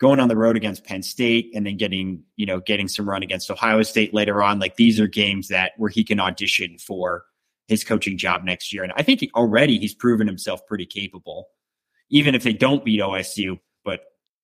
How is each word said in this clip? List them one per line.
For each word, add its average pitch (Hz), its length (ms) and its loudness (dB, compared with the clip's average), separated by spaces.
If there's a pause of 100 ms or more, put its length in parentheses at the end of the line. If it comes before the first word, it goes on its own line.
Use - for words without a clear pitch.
going 135 200 6
on 123 80 6
the 113 80 2
road 113 200 4
against 101 280 -4
Penn 95 180 -10
State 117 520 0
and 104 120 -4
then 101 100 -6
getting, 95 460 -4 (140)
you 104 100 -4
know, 92 140 -2
getting 101 280 -2
some 101 200 -6
run 98 140 -4
against 95 280 -8
Ohio 110 320 2
State 107 320 0
later 104 280 0
on, 101 160 2
like, 95 180 -4
these 113 240 6
are 107 80 4
games 98 400 -2
that, 92 280 0
where 107 140 -2
he 110 140 0
can 101 160 0
audition 92 580 -2
for 90 460 -6 (420)
his 110 180 0
coaching 104 340 -2
job 90 260 -2
next 90 280 -6
year. 98 100 -8
And 92 140 -8
I 143 60 0
think 269 180 2
he, - 140 -6
already 117 440 4
he's 101 160 -6
proven 113 320 2
himself 92 400 -6
pretty 92 200 -8
capable, 90 640 -14 (600)
even 147 240 6
if 120 80 0
they 120 100 0
don't 131 320 2
beat 107 160 2
O 98 140 -2
S 92 240 -6
U, 92 200 -4 (260)
but, 98 160 -6 (440)